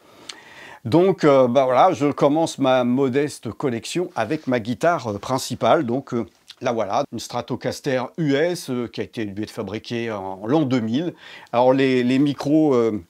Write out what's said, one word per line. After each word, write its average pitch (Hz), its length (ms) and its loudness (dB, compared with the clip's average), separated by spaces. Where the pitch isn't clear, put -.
Donc, 170 380 4
euh, 139 240 6
bah 127 180 2
voilà, 131 280 4
je 143 180 0
commence 156 480 0
ma 131 240 2
modeste 127 680 0
collection 143 640 -4
avec 120 320 -4
ma 123 100 0
guitare, 120 480 -2
euh, 104 120 -4
principale. 131 680 0
Donc, 127 260 -6
euh, 117 140 -2
la 127 120 -2
voilà, 113 400 -2
une 120 60 -10
Stratocaster 120 840 -6
U 147 180 0
S, 165 360 -2
euh, 123 160 -4
qui - 140 -12
a 107 40 -8
été, 107 220 -8
dû 101 160 -10
être 104 80 -8
fabriquée 117 640 -8
en 95 340 -10
l'an 156 160 2
deux 131 180 0
mille. 127 320 -2
Alors 127 220 4
les, 131 300 2
les 131 140 2
micros, 143 560 2
euh, 110 360 2